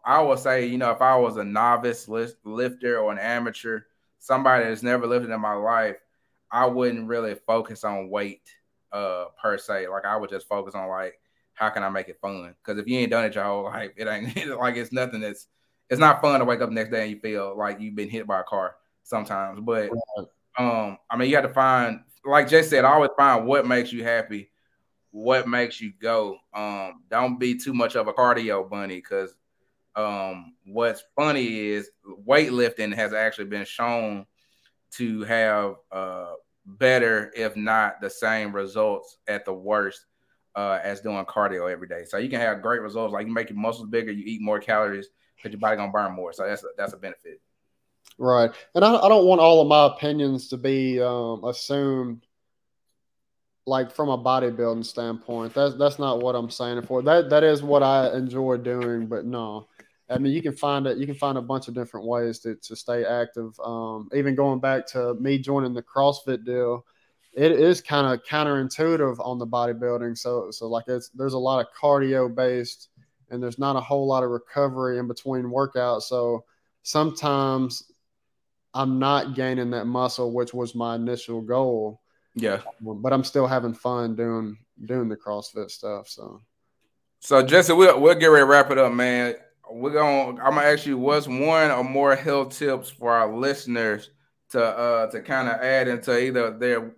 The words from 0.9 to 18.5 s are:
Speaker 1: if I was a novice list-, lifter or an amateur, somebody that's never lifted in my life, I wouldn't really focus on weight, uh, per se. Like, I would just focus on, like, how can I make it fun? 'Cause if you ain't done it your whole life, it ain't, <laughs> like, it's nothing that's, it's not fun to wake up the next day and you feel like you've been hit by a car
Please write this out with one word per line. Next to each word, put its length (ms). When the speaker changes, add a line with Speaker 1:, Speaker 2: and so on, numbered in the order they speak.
Speaker 1:
if 120
I 140
was 200
a 80
novice 640
list-, 360
lifter 540
or 140
an 60
amateur, 640
somebody 460
that's 180
never 240
lifted 240
in 100
my 140
life, 420
I 160
wouldn't 400
really 280
focus 380
on 260
weight, 380
uh, 340
per 180
se. 300
Like, 160
I 120
would 140
just 180
focus 260
on, 140
like, 320
how 160
can 120
I 80
make 180
it 120
fun? 420
'Cause 160
if 100
you 100
ain't 120
done 160
it 80
your 100
whole 200
life, 320
it 120
ain't, 260
<laughs> 240
like, 180
it's 160
nothing 280
that's, 280
it's 100
not 220
fun 180
to 60
wake 140
up 100
the 40
next 160
day 120
and 80
you 100
feel 360
like 240
you've 140
been 140
hit 180
by 140
a 40
car 320